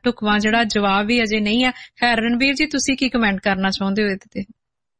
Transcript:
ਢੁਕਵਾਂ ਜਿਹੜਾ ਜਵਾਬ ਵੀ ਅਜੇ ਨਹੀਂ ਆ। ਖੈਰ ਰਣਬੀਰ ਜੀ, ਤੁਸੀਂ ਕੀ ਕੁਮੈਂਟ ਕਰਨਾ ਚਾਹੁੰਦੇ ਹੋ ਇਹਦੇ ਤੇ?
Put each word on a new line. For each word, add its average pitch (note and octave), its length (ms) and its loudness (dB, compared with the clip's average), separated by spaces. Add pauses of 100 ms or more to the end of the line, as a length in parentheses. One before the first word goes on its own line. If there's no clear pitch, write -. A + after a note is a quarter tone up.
ਢੁਕਵਾਂ G#3 340 0
ਜਿਹੜਾ A3 240 2
ਜਵਾਬ G3+ 420 0
ਵੀ A#3 180 2
ਅਜੇ G#3+ 160 -2
ਨਹੀਂ G#3+ 260 2
ਆ। B3+ 60 0
ਖੈਰ - 460 -2
ਰਣਬੀਰ A#3+ 360 0
ਜੀ, D4+ 120 -2
ਤੁਸੀਂ C#4 320 -2
ਕੀ C4 120 0
ਕੁਮੈਂਟ G#3 300 0
ਕਰਨਾ F#3+ 300 0
ਚਾਹੁੰਦੇ G3 340 -2
ਹੋ G#3 40 0
ਇਹਦੇ G3 240 -6
ਤੇ? G3+ 100 -6 (580)